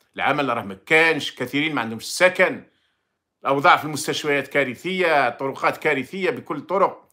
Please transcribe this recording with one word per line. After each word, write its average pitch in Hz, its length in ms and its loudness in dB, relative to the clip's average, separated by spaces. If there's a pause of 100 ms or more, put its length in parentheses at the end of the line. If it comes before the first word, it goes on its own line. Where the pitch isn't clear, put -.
(160)
العمل 131 340 0
راه 117 140 -2
ما 98 100 -12
كانش، 156 640 0
كثيرين 143 400 -4
ما 127 60 0
عندهمش 113 360 -8
سكن، 175 460 2 (760)
الأوضاع 143 360 4
في 143 80 -6
المستشفيات 143 600 -2
كارثية، 147 800 0
الطرقات 135 500 -2
كارثية 156 520 -2
بكل 143 320 -6
طرق، - 520 -2